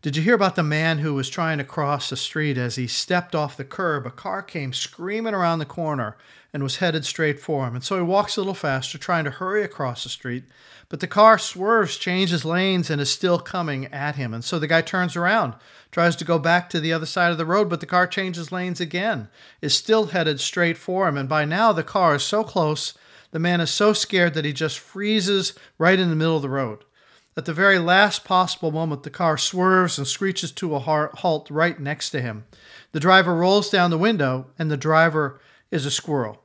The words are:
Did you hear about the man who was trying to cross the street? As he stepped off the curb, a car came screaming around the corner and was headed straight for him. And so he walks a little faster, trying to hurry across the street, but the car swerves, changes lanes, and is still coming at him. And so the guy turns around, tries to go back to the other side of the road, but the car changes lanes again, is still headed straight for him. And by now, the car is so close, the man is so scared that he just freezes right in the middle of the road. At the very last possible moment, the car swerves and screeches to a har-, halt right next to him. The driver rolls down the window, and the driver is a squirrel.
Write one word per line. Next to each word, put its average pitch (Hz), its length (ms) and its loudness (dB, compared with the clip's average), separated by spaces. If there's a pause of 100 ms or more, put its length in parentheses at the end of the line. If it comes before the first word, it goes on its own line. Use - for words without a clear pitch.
Did 143 160 -4
you 160 60 -2
hear 202 100 4
about 190 240 2
the 175 60 0
man 156 380 0
who 151 120 -2
was 135 160 -2
trying 160 300 -4
to 139 60 -6
cross 143 440 -4
the 127 80 -8
street? 151 400 -4
As 123 200 -4
he 127 100 -4
stepped 175 480 -4
off 151 240 -4
the 135 80 -10
curb, 151 400 -4
a 120 40 -10
car 190 300 -8
came 143 320 -8
screaming 208 640 -6
around 170 240 0
the 151 80 -4
corner 143 500 -6 (380)
and 143 80 -4
was 135 140 -4
headed 165 280 0
straight 147 340 -2
for 139 300 -4
him. 117 60 -8
And 127 100 -8
so 196 120 -4
he 185 60 0
walks 196 360 0
a - 20 -2
little 190 140 -4
faster, 135 420 -4
trying 165 280 -2
to 139 60 -4
hurry 190 320 -4
across 139 400 -6
the 127 60 -10
street, 127 360 -8 (440)
but 147 120 -10
the - 60 -6
car 220 300 8
swerves, 202 640 0
changes 180 480 0
lanes, 180 420 0
and 151 100 -2
is 143 120 -2
still 175 280 2
coming 160 540 -4
at 143 240 -4
him. 123 160 -4
And 117 100 -8
so 170 160 -4
the 156 80 -2
guy 165 140 4
turns 180 360 -2
around, 175 380 2 (380)
tries 170 240 2
to - 80 -6
go 170 140 2
back 170 320 2
to 175 100 -2
the 160 140 0
other 160 120 -4
side 175 240 2
of 165 80 -2
the 165 60 0
road, 185 240 2
but 170 120 -4
the 160 60 -10
car 180 200 2
changes 180 440 -6
lanes 180 300 -4
again, 175 480 -4 (320)
is 147 140 -2
still 220 320 2
headed 156 340 0
straight 170 380 0
for 185 280 0
him. 143 120 0
And 135 100 -4
by 151 160 2
now, 196 280 2
the 165 120 0
car 175 300 4
is 139 100 0
so 214 180 0
close, 156 520 -2 (380)
the 160 60 -4
man 175 220 2
is 160 100 0
so 208 220 4
scared 180 400 2
that 147 140 -2
he 151 80 -2
just 156 240 -4
freezes 202 720 0 (240)
right 185 220 4
in 185 100 2
the 160 80 2
middle 160 200 2
of 147 60 -2
the 139 60 -4
road. 127 360 -4 (520)
At 156 80 -8
the 160 100 -4
very 190 240 6
last 180 460 4
possible 180 480 0
moment, 156 320 -4
the - 60 -10
car 160 280 0
swerves 185 600 2
and 139 80 -4
screeches 190 460 -4
to 165 220 -4
a 139 60 -2
har-, 151 380 0
halt 156 300 -2
right 160 300 0
next 143 320 -6
to 143 100 -4
him. 110 240 -8 (460)
The 156 80 -4
driver 180 380 6
rolls 196 340 4
down 180 200 4
the 165 60 0
window, 147 520 0 (100)
and 160 100 -2
the 151 80 0
driver 151 640 2 (300)
is 143 160 -2
a 139 60 -2
squirrel. 123 520 -4